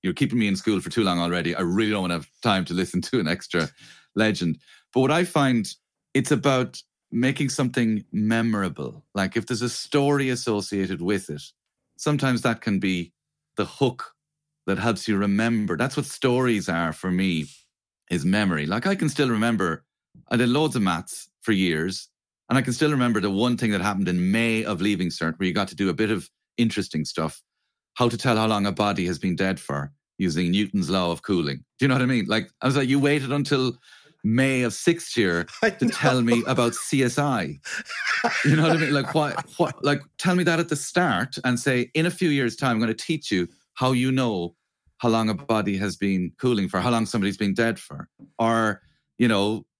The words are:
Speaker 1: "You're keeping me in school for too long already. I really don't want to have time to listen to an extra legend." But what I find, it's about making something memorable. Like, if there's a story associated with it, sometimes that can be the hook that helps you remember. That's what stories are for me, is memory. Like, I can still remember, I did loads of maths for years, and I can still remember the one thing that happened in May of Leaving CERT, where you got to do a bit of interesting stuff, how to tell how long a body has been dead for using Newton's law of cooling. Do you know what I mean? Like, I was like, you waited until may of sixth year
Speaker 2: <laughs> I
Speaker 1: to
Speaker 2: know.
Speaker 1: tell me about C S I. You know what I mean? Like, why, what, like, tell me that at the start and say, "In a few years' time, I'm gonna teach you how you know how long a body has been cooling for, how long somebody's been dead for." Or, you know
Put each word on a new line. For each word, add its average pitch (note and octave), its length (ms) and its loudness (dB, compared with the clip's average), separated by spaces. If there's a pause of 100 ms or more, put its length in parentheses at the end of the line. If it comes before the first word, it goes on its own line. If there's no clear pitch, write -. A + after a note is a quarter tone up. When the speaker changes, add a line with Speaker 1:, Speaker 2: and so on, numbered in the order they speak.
Speaker 1:
"You're F#2 100 -2
keeping B2 260 0
me G#2 100 2
in F#2+ 80 2
school G2 240 0
for E2+ 100 -8
too A2 140 0
long F2 160 2
already. E2+ 340 -2
I F#2 60 -6
really G2 300 2
don't G2+ 120 0
want F2 80 -2
to E2+ 60 -2
have - 140 -10 (120)
time F#2+ 240 2
to F2 80 -6
listen F2+ 280 -2
to B2 180 -2
an D#2+ 80 -2
extra E2 400 -2 (460)
legend." G2 440 0 (340)
But B2+ 80 2
what C3+ 120 4
I F3 120 2
find, C3 440 2 (460)
it's C3+ 180 0
about B2+ 500 0 (320)
making C3 360 0
something A#2 600 0
memorable. G#2+ 920 -2 (100)
Like, F#2+ 220 -2
if A2 100 -2
there's A2+ 160 -4
a A#2+ 60 -2
story C#3 640 0
associated G2 720 -2
with F#2+ 260 -2
it, D2 140 -8 (560)
sometimes C#3 440 0
that A2+ 200 -2
can G2+ 160 0
be F2+ 340 -2 (440)
the G#2+ 100 -2
hook - 480 -2 (520)
that F#2+ 120 0
helps G#2 280 -2
you G2+ 120 0
remember. G#2 580 0
That's C3+ 200 -2
what C#3 100 -4
stories B2 640 0
are E2 240 0
for F#2 160 -6
me, F2+ 360 0 (640)
is D2+ 140 -2
memory. G2 420 2
Like, A2 200 -2
I G3 80 2
can D#3+ 160 0
still C#3 180 0
remember, G#2+ 560 0 (460)
I A#2+ 80 0
did A#2+ 100 4
loads D3 260 2
of B2 80 0
maths F2+ 460 -2 (140)
for A2+ 100 0
years, F2+ 560 0 (400)
and B2 80 2
I C3 60 4
can C3 100 -2
still D3+ 180 2
remember A#2+ 300 2
the G2+ 100 0
one A#2 280 2
thing A2 140 0
that F#2 100 0
happened G2 260 0
in F2+ 240 2
May A2+ 320 0
of F#2 160 -4
Leaving F#2 280 0
CERT, D#2+ 300 -4
where F#2+ 80 0
you F2+ 60 0
got G2 160 0
to - 80 -14
do G2 140 2
a E2 40 -2
bit G#2+ 160 0
of F#2 200 -4 (260)
interesting G2 480 -2
stuff, - 380 -6 (500)
how A#2+ 160 2
to A#2 80 0
tell A#2 220 0
how A2 80 2
long G#2 180 2
a G2+ 80 0
body G2+ 320 0
has F2 140 -2
been F2+ 180 -2
dead F#2+ 240 -2
for C#2+ 320 -6 (240)
using F2 340 0
Newton's G2 380 0
law F2+ 220 0
of E2+ 100 -4
cooling. D2+ 380 0 (200)
Do B2+ 60 2
you C#3 40 4
know C3 80 4
what C3 60 2
I B2 40 2
mean? A#2+ 180 2
Like, G#2+ 260 -2 (120)
I - 40 -2
was C3 100 2
like, C3+ 120 2
you C#3 100 4
waited C#3 340 2
until C3 440 0 (480)
may B2+ 380 2
of A2+ 100 0
sixth - 440 0
year F2 380 2
Speaker 2:
<laughs> - 80 -4
I A3 80 2
Speaker 1:
to - 160 -2
Speaker 2:
know. A2+ 40 2
Speaker 1:
tell C3 320 2
me A#2 240 2
about B2 280 0
C - 280 -2
S B2 160 0
I. A2+ 400 -2 (840)
You D3 120 6
know D#3 60 4
what D#3+ 100 4
I E3 40 4
mean? D3+ 160 0
Like, C#3+ 220 -2
why, D3+ 200 0 (220)
what, - 280 -2
like, C#3+ 180 2 (160)
tell F3+ 160 2
me F3+ 100 2
that E3 160 4
at E3+ 80 -2
the D3 80 0
start C3 680 0
and B2 140 2
say, B2 360 0
"In D#3+ 120 2
a F3 40 0
few F3 200 -2
years' C3 260 0
time, C3 200 0
I'm A2 40 0
gonna A2+ 140 0
teach - 380 -6
you F2+ 160 0 (260)
how B2+ 180 0
you B2+ 200 2
know G#2+ 420 -2 (440)
how A#2+ 100 0
long A2 200 2
a G#2+ 60 0
body G2+ 440 -2
has F#2+ 180 -2
been F#2 420 0
cooling A2 300 2
for, G2 120 -2
how B2 100 0
long A2+ 160 0
somebody's G2+ 300 -2
been G2 180 -2
dead A2+ 260 0
for." - 280 -14 (300)
Or, A2+ 440 2 (360)
you A#2+ 100 4
know G#2+ 380 0 (140)